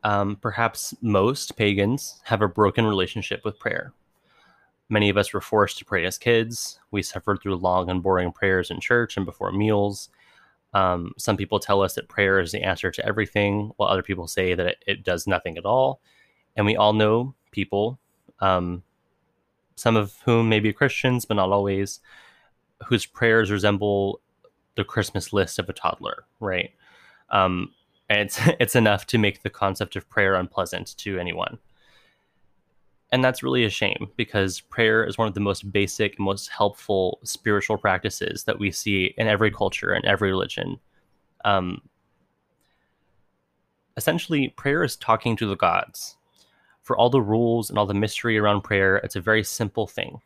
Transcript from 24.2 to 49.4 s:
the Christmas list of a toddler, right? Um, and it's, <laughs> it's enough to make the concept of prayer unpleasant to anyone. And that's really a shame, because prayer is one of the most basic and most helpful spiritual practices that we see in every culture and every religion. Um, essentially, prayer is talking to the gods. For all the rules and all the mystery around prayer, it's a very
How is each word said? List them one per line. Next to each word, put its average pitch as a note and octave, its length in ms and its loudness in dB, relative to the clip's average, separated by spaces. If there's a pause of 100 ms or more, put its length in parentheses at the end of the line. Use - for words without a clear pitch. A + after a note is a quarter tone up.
the G2+ 80 -4
Christmas - 500 -4
list G2 260 0
of F#2 100 -6
a F#2 40 -8
toddler, - 500 -6 (160)
right? F#2 320 -4 (580)
Um, F#2 440 2 (360)
and G#2 120 2
it's, - 180 -4 (100)
<laughs> - 100 0
it's A#2+ 160 0
enough G#2+ 320 4
to B2 100 0
make G#2 260 0
the G2+ 60 -4
concept G2 460 -4
of - 140 -10
prayer G2 260 2
unpleasant F2+ 600 -4
to G2 200 -6
anyone. F2 420 -6 (1500)
And B2+ 120 2
that's B2+ 180 2
really B2+ 240 2
a G2+ 60 0
shame, - 460 -4
because G2 420 0
prayer A2 440 2
is - 140 -6
one A2+ 100 2
of G2+ 60 -4
the G2 60 -4
most G2+ 320 -2
basic G2+ 460 0
and G2+ 80 -2
most G2 240 -4
helpful G2 720 -2
spiritual G#2 540 -2
practices - 640 -2
that - 160 -2
we G#2 100 0
see F#2+ 480 -2
in A2+ 100 0
every G#2 220 2
culture - 420 -2
and - 140 0
every G2 240 2
religion. - 500 -4 (640)
Um, F#2+ 380 0 (2250)
essentially, D#3 520 -2
prayer C#3+ 340 -2
is B2 120 -4
talking A2+ 420 0
to A2+ 100 -2
the G2 80 -2
gods. - 640 -2 (640)
For - 120 -2
all A#2+ 140 4
the C3 120 4
rules A2+ 500 0
and G2+ 80 0
all G2+ 80 2
the G2+ 80 -2
mystery G#2+ 420 0
around G#2 240 2
prayer, G2 360 4
it's - 180 -4
a F#2+ 60 -4
very A2 220 2